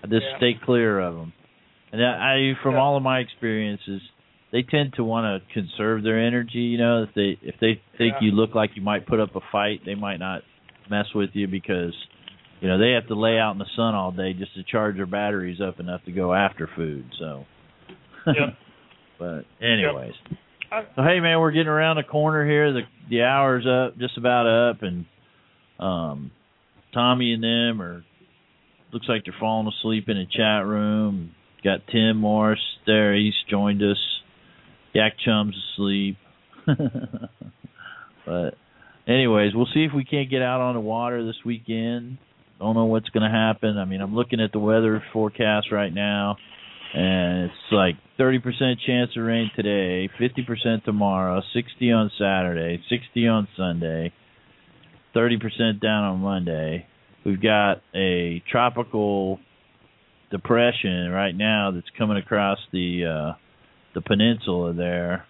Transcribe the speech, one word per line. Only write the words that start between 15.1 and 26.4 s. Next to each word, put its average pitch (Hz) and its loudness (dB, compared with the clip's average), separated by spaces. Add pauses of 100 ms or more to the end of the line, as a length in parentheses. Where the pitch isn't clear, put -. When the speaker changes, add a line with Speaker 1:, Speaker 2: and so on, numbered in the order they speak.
Speaker 1:
up 92 -6
enough 90 -8
to 90 -12
go 90 0
after 95 0
food. 73 -6 (140)
So, 71 -12 (420)
<laughs> - -16
Speaker 2:
Yep. 139 0 (600)
Speaker 1:
but 87 -8
Speaker 2:
Yep. 73 -12 (160)
Speaker 1:
anyways, 90 0 (580)
Speaker 2:
I 214 -4 (120)
Speaker 1:
so 135 0
hey 175 4
man, 165 4
we're 160 4
getting 156 2
around 156 2
the 151 -2
corner 151 0
here. 147 4
The, 123 -2 (280)
the 117 2
hour's 131 4
up, 127 2
just 120 -8
about 120 2
up, 117 4
and, 87 -6 (760)
um, 80 -6 (640)